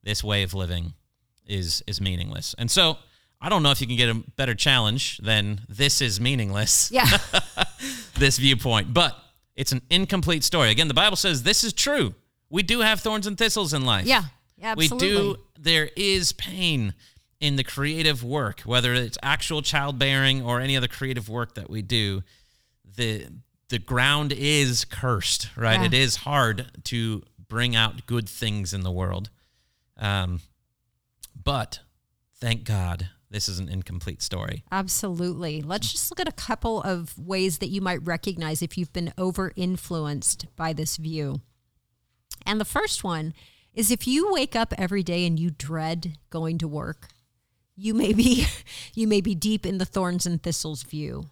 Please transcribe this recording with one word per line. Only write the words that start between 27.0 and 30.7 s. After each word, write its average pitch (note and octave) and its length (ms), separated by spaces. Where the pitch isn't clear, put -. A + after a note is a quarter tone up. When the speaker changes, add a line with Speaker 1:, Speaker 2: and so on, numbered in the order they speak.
Speaker 1:
bring A#2+ 260
out A2+ 300
good A#2+ 240
things G#2 460
in G2 80
the F#2 100
world. F#2 380
Um, F#2 440